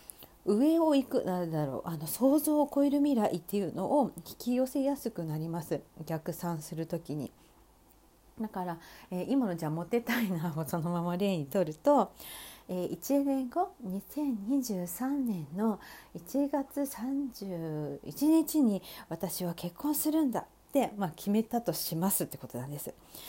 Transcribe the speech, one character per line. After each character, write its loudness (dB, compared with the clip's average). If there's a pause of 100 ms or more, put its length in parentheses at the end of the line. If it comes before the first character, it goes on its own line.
(460)
上 6
を 6
行 6
く、 0
な 0
ん -4
だ 2
ろ -4
う、 -6
あ -4
の、 -8
想 4
像 2
を 2
超 4
え 4
る 2
未 4
来 4
っ -4
て -6
い 2
う -4
の -2 (140)
を 2 (160)
引 -14
き 0
寄 4
せ 0
や 2
す -6
く -6
な -2
り -4
ま -4
す。 -4 (240)
逆 -4
算 -4
す -10
る -4
と -6
き -8
に。 -6 (1120)
だ -6
か -6
ら、 -6 (320)
え -2
ー、 -2
今 4
の 0
じ -6
ゃ -2
あ -2
モ -4
テ 0
た -2
い 0
な 0
を -2
そ -2
の -2
ま 0
ま 0
例 2
に -2
と 0
る -2
と、 4 (560)
え -6
ー、 -2
一 0
年 0
後、 -2 (120)
二 -6
千 -2 (120)
二 2
十 -2
三 -2
年 -2 (100)
の 2 (360)
一 0
月 -2
三 -4
十 -6
一 0
日 6
に 4 (260)
私 -4
は -2
結 -8
婚 -2
す 0
る 4
ん 0
だ 0
っ -6 (260)
て、 2
ま 0
あ、 -4
決 -6
め 4
た -2
と 0
し -4
ま 2
す 0
っ -2
て -12
こ -12
と -10
な -6
ん -10
で -8
す。 -10 (380)